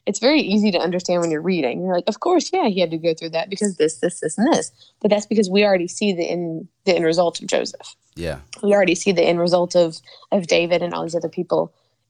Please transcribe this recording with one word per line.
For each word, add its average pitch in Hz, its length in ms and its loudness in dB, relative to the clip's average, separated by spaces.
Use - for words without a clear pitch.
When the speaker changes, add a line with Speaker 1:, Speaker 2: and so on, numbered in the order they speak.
Speaker 1:
It's 208 120 -2
very 285 240 4
easy 208 300 2
to 170 60 2
understand 175 440 -2
when 170 80 0
you're 156 100 -2
reading. 170 420 -2
You're 185 120 -2
like, 175 140 -2
"Of 214 120 -4
course, 349 320 0
yeah, 359 160 0
he 190 120 0
had 170 100 0
to 165 80 -4
go 165 160 0
through 165 160 -10
that 165 180 -4
because 196 280 -4
this, 151 240 0
this, - 200 -4
this, - 160 -6
and 254 160 2
this." - 180 0
But 202 100 2
that's 208 140 0
because 208 240 0
we 202 160 4
already 185 240 2
see 202 240 -2
the 170 160 -2
end, 170 400 -6
the 175 100 4
end 170 120 2
result 170 340 2
of - 60 -16
Joseph. - 480 -4
Speaker 2:
Yeah. 76 260 -8
Speaker 1:
We 202 120 2
already 185 220 4
see - 160 0
the 175 100 2
end 170 180 2
result 175 340 2
of, 170 220 2
of 196 160 0
David 170 360 2
and 175 100 -4
all 165 120 -4
these 165 100 -6
other 165 160 -4
people. 165 420 -4